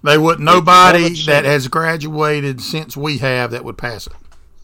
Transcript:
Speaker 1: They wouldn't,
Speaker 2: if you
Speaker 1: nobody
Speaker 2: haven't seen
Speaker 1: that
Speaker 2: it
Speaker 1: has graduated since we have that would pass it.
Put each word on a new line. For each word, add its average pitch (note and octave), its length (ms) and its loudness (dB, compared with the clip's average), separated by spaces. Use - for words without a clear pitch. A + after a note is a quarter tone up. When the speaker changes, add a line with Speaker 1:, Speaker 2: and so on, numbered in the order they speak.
Speaker 1:
They D3 140 4
wouldn't, D#3 320 0
Speaker 2:
if F3 60 6
you F3+ 60 4
Speaker 1:
nobody F3+ 420 6
Speaker 2:
haven't E3+ 140 -2
seen D3+ 100 -8
Speaker 1:
that D3 180 2
Speaker 2:
it C3+ 40 0
Speaker 1:
has C#3 200 0
graduated D3+ 920 -4
since D#3 340 -10
we C#3+ 220 -6
have B2 320 -4
that A#2+ 140 -10
would A2+ 120 -12
pass A#2 300 -10
it. - 80 -16